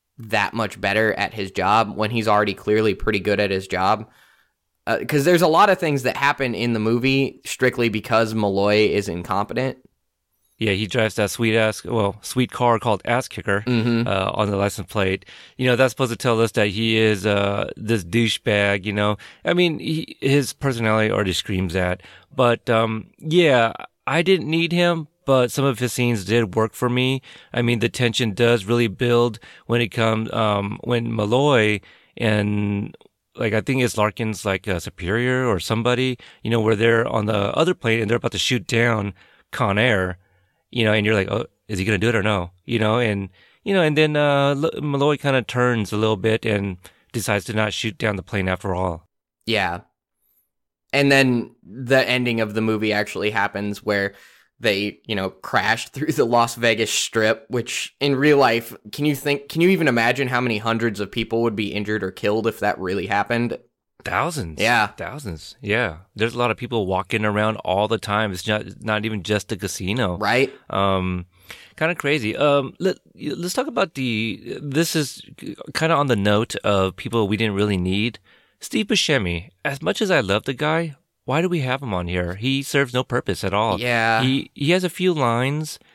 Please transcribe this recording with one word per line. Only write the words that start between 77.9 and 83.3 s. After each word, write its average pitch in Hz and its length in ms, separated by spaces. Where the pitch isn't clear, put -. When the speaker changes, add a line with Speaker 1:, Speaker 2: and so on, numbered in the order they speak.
Speaker 2:
Steve - 280
Buscemi, 104 640
as 139 160
much 170 180
as 202 100
I 165 100
love 101 240
the 143 100
guy, 156 400
why 143 160
do 180 80
we 170 100
have 131 220
him 120 100
on 90 160
here? 90 280
He 135 260
serves 139 320
no 123 100
purpose 120 400